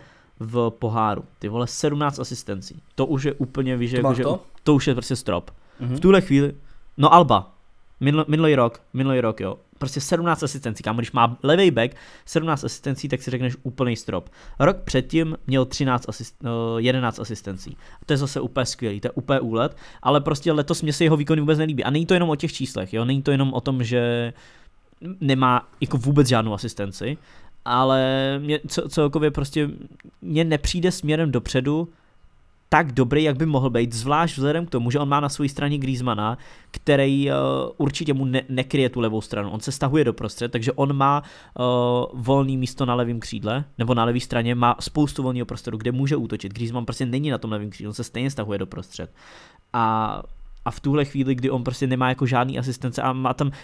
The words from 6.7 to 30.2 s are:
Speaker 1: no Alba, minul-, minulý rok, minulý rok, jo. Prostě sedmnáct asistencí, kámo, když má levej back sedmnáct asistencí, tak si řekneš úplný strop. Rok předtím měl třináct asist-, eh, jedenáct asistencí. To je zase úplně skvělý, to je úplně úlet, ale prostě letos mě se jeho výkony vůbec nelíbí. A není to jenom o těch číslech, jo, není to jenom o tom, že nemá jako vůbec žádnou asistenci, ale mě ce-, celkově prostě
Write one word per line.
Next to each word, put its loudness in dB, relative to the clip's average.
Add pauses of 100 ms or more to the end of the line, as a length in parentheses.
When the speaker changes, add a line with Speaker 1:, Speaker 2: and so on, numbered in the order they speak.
Speaker 1:
no 8
Alba, 6 (480)
minul-, 2
minulý 4
rok, 2 (120)
minulý 0
rok, 0
jo. -6 (200)
Prostě -6
sedmnáct 0
asistencí, -6
kámo, -2
když -4
má 4
levej 6
back 0 (320)
sedmnáct -2
asistencí, -6
tak -4
si -8
řekneš 2
úplný -2
strop. -4 (300)
Rok 4
předtím 0 (100)
měl 2
třináct 0
asist-, -12 (100)
eh, -2
jedenáct 2
asistencí. -10 (300)
To 0
je 4
zase -4
úplně -2
skvělý, -6
to -8
je -4
úplně -2
úlet, -2 (260)
ale 4
prostě 0
letos 0
mě 0
se 2
jeho 6
výkony 2
vůbec 2
nelíbí. -2
A -2
není 0
to 4
jenom 2
o 0
těch -4
číslech, -6
jo, 0
není 0
to 0
jenom 4
o 4
tom, 0
že 0 (880)
nemá 2 (120)
jako -2
vůbec 4
žádnou 2
asistenci, -6 (460)
ale 2
mě -2
ce-, -4
celkově 2
prostě -2 (540)